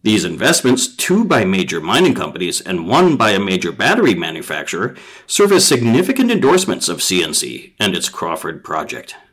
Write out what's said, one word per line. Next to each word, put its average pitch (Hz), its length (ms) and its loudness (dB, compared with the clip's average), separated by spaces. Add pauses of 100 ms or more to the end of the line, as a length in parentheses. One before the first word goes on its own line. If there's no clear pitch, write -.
These 107 200 2
investments, 120 720 0
two 208 300 0
by 131 200 2
major 92 360 0
mining 123 320 2
companies 82 480 -4
and 90 260 -4
one 156 300 4
by 110 140 2
a 98 80 2
major 92 320 -2
battery 139 420 2
manufacturer, 82 840 -6 (300)
serve 202 260 2
as 185 140 6
significant 151 640 2
endorsements 165 580 2
of 87 140 -6
C 90 220 0
N 78 100 -6
C - 460 -6
and 101 160 0
its 85 120 -4
Crawford 82 560 -8
project. - 520 -8 (180)